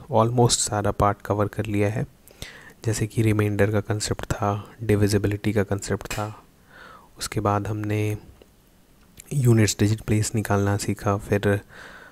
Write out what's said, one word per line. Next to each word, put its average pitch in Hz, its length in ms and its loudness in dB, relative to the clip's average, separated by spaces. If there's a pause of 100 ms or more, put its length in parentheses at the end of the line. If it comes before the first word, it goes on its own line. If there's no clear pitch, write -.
(120)
almost 120 480 4
सारा 104 320 -2
पार्ट 101 300 0
कवर 104 260 0
कर 101 180 -6
लिया 101 240 0
है, 113 160 -4 (800)
जैसे 110 220 -2
कि 110 140 -2
रिमाइंडर 104 500 2
का 107 80 2
कॉन्सेप्ट - 460 -4
था, - 280 -2 (300)
डिविजिबिलिटी 104 720 0
का 101 100 2
कॉन्सेप्ट 98 440 -4
था, 107 260 -6 (840)
उसके - 220 -6
बाद 101 280 0
हमने 107 500 -2 (1160)
यूनिट्स 117 460 4
डिजिट 110 220 2
प्लेस 107 340 -2
निकालना 101 420 0
सीखा, 98 400 -2
फिर 101 420 0 (520)